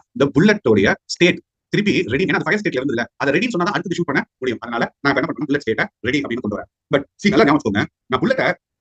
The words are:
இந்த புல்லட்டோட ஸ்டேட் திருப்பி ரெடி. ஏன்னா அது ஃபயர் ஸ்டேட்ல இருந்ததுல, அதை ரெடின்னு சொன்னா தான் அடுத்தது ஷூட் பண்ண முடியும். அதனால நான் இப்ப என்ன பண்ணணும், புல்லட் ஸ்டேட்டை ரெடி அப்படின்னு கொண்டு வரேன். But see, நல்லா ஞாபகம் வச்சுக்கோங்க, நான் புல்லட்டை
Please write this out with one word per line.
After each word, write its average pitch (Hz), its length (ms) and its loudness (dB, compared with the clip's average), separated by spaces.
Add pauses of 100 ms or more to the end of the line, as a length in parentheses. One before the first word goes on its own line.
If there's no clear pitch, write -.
(180)
இந்த 135 80 4 (100)
புல்லட்டோட 139 580 4 (220)
ஸ்டேட் - 240 2 (340)
திருப்பி 202 180 0 (200)
ரெடி. 139 180 0
ஏன்னா - 100 0
அது - 80 -4
ஃபயர் 208 140 0
ஸ்டேட்ல 135 180 -2
இருந்ததுல, 131 240 -2 (180)
அதை 135 120 2
ரெடின்னு 220 200 -2
சொன்னா 175 140 -2
தான் 196 80 -2
அடுத்தது - 220 -4
ஷூட் 170 120 -2
பண்ண 302 120 0 (200)
முடியும். 117 220 -4
அதனால 117 180 -4 (200)
நான் 139 100 2
இப்ப 139 100 0
என்ன 170 80 -2
பண்ணணும், - 200 -6
புல்லட் 143 160 -2
ஸ்டேட்டை 113 200 0 (220)
ரெடி 131 160 0
அப்படின்னு 117 220 -6
கொண்டு 104 120 -4
வரேன். 90 120 -10 (240)
But 143 80 2 (200)
see, 208 120 2
நல்லா 214 120 6
ஞாபகம் 147 120 4
வச்சுக்கோங்க, 113 260 -2 (280)
நான் 123 100 0
புல்லட்டை 139 260 0 (340)